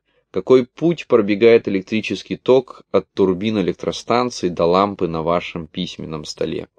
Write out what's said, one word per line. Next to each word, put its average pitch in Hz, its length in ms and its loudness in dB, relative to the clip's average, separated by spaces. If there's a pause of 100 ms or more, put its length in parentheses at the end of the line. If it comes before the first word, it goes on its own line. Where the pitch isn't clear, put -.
(300)
какой 123 360 2
путь - 420 -4
пробегает 113 640 4
электрический 98 640 -4
ток - 560 0
от - 220 0
турбин 101 460 0
электростанции 92 920 -2
до 85 160 -2
лампы 95 420 0
на 82 160 -4
вашем 85 420 -4
письменном 78 600 -10
столе. 80 420 -8 (120)